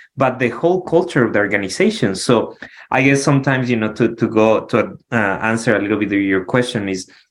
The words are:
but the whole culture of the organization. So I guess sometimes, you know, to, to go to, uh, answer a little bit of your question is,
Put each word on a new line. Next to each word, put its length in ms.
but 220
the 100
whole 320
culture 420
of 120
the 40
organization. 760
So 420
I 120
guess 200
sometimes, 460
you 80
know, 160
to, 220
to 140
go 380
to, 300
uh, 20
answer 600
a 20
little 200
bit 100
of 120
your 260
question 420
is, 220